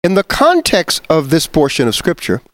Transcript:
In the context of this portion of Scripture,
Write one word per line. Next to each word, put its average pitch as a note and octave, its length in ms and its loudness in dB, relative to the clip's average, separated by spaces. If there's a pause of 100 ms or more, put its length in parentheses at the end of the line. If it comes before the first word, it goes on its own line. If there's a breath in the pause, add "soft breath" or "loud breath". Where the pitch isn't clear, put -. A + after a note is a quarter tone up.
In F#3 120 0
the G3 60 2
context D4 840 0
of D#3 220 0
this D#3+ 240 2
portion C#3 360 2
of - 20 -2
Scripture, - 460 -4 (160)